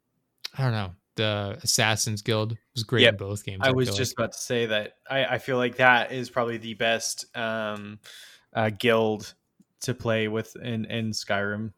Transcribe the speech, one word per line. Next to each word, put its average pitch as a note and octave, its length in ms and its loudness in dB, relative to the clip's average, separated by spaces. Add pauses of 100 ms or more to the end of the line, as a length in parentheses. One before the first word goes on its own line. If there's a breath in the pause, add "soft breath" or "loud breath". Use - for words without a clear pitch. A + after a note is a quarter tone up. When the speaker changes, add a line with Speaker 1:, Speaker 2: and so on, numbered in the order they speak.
(580)
Speaker 1:
I C3+ 60 -2
don't B2+ 100 2
know, G2 200 -4 (220)
the G#2 480 -2
Assassin's A2 580 0
Guild A2 360 -2 (180)
was A#2 80 -6
great A#2 200 4
Speaker 2:
Yep. A#2 100 8
Speaker 1:
in G2+ 40 -8
both G2+ 260 -6
games, F#2+ 200 -8
Speaker 2:
I C3+ 60 4
Speaker 1:
I - 20 4
Speaker 2:
was B2+ 160 2
Speaker 1:
feel G2+ 100 -4
Speaker 2:
just B2 200 -2
Speaker 1:
like. A#2 80 0
Speaker 2:
about G2+ 80 -6
to - 60 -12
say A#2+ 280 -2
that. G#2+ 300 -2 (120)
I, C3+ 160 0
I A#2+ 140 0
feel C3 180 -2
like B2 200 0
that B2 340 6
is B2 180 -6
probably A#2 280 -2
the A2+ 180 -10
best, A2+ 500 -2 (100)
um, G#2+ 640 -6 (540 loud breath)
uh, A2 160 2
guild A2 640 2 (480)
to B2+ 120 -2
play A2 340 0
with A2 300 -6
in, A2+ 280 -6
in A2 260 -4
Skyrim. G#2 680 -4